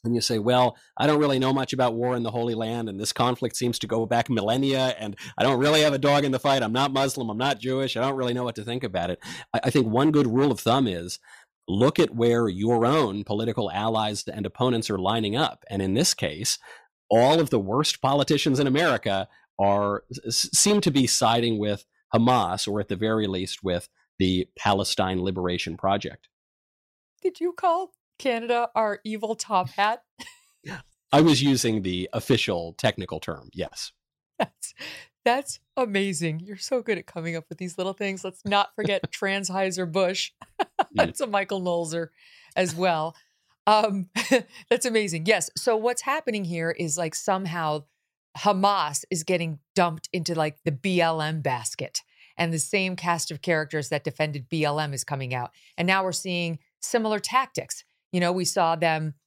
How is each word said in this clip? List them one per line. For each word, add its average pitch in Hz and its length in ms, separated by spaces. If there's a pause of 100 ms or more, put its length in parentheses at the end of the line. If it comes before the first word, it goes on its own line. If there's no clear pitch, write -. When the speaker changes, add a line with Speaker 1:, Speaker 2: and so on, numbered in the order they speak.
Speaker 1:
and 120 100
you 117 80
say, 117 160
"Well, 123 400 (180)
I 143 120
don't 151 120
really 143 200
know 131 120
much 135 220
about 127 220
war 123 200
in 120 80
the 110 80
Holy 117 220
Land, 113 340
and 98 120
this 107 120
conflict 123 440
seems 120 240
to 107 80
go 113 180
back 117 240
millennia, 131 720
and 104 180 (200)
I - 60
don't 120 160
really 151 220
have 151 120
a 135 60
dog 143 240
in 139 80
the 131 80
fight. 135 220
I'm 110 100
not 135 220
Muslim, 135 360
I'm 107 80
not 123 220
Jewish, 131 380
I 113 40
don't 135 140
really 123 180
know 123 100
what 120 120
to 107 80
think 120 200
about 90 260
it." 87 100 (340)
I, 117 120
I 131 60
think 131 160
one 131 240
good 147 160
rule 131 240
of 107 80
thumb 123 280
is 90 320 (480)
look 117 320
at 160 160
where 117 320
your 110 380
own 117 400
political 110 460
allies 107 560
and 104 180
opponents 117 440
are 101 80
lining 104 380
up. - 340
And 98 120
in 95 140
this 165 180
case, 80 460 (500)
all 131 300
of 151 100
the 120 100
worst 110 420
politicians 139 580
in 143 80
America 123 600 (320)
are, 101 440 (220)
s-, - 280
seem 208 280
to 175 100
be 131 160
siding 117 500
with 104 280 (280)
Hamas, 113 540
or 104 120
at 101 80
the 101 80
very 110 320
least 95 360
with 87 260 (280)
the 92 300 (100)
Palestine 95 640
Liberation 90 560
Project. 98 520 (920)
Speaker 2:
Did 359 180
you 349 140
call 359 380 (260)
Canada 240 580
our 214 280
evil 214 320
top 185 340
hat? 214 340 (600)
<laughs> - 480
Speaker 1:
I 143 100
was 151 200
using 120 400
the 90 320
official 95 640
technical 92 420
term, 71 340
yes. - 380 (460)
Speaker 2:
That's, - 360 (520)
that's 254 340 (160)
amazing. 196 680
You're 196 160
so 247 240
good 214 160
at - 80
coming 165 300
up 160 140
with 160 80
these 180 200
little 190 160
things. 196 300
Let's 190 220
not 202 300
forget 202 360
Speaker 3:
<laughs> - 0
Speaker 2:
Transheiser-Busch. 190 1300
<laughs> - 40 (380)
Speaker 3:
Mm. - 140
Speaker 2:
That's - 280
a 262 60
Michael 196 340
Knowleser 170 480 (460)
as 175 200
well. 165 400 (500)
Um, 208 440 (300)
<laughs> - 300
that's 247 160
amazing. 202 400
Yes. 214 320
So 233 180
what's 240 280
happening 254 420
here 165 260
is, 165 260
like, 165 180
somehow 165 680 (520)
Hamas 190 720
is 160 140
getting 170 360 (160)
dumped 170 380
into, 170 220
like, 156 280
the 165 80
B 175 300
L 165 200
M 156 200
basket 127 600 (340)
and 170 160
the 160 60
same 185 360
cast 170 360
of 147 100
characters 156 480
that 147 140
defended 147 460
B 160 140
L 147 160
M 147 140
is 135 100
coming 135 300
out. 123 180 (260)
And 175 100
now 190 160
we're 185 80
seeing 175 480 (200)
similar 220 400
tactics. 247 640 (280)
You 180 80
know, 175 120
we 185 140
saw 165 300
them 156 400 (120)